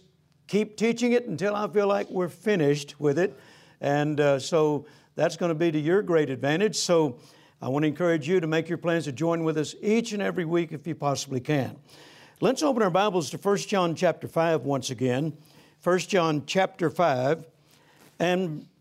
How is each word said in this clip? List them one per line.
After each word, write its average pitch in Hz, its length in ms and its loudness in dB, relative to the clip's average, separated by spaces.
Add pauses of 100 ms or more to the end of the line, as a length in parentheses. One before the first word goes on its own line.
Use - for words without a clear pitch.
(460)
keep 214 300 -2
teaching 233 340 0
it 240 160 2
until 202 300 -4
I 208 100 -4
feel 196 220 2
like 202 240 0
we're 180 160 -2
finished 147 720 0
with 143 180 2
it. - 180 0 (440)
And, 147 400 0
uh, 143 180 4
so 151 480 0 (300)
that's 160 200 0
gonna 170 200 -2
be 170 160 0
to 156 80 0
your 175 220 2
great 160 280 2
advantage. 143 460 0
So 156 420 2 (420)
I 123 100 -8
wanna 147 180 0
encourage 165 400 0
you 185 100 2
to 165 80 -2
make 160 220 -2
your 170 100 -4
plans 165 280 -2
to 147 60 -6
join 165 300 0
with 160 160 0
us 147 240 -4
each 226 300 0
and 202 100 -4
every 185 220 -2
week 165 260 -2
if 156 160 -12
you 160 80 -6
possibly 139 460 -4
can. 135 360 -2 (640)
Let's 254 200 2
open 262 200 2
our 196 60 4
Bibles 180 440 2
to - 60 -10
First 196 300 0
John 175 260 2
chapter 160 320 0
five 165 360 0
once 135 260 -2
again. 131 460 -2 (440)
First 180 300 0
John 160 380 2
chapter 185 420 0
five, 143 560 0 (720)
and 175 460 0 (160)